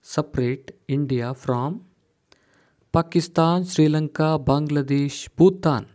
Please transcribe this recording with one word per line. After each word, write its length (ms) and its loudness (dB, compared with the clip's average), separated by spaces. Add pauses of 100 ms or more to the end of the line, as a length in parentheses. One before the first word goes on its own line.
separate 840 -6
India 460 -4
from 520 -4 (1040)
Pakistan, 720 0
Sri 240 2
Lanka, 480 0
Bangladesh, 960 -2
Bhutan? 640 2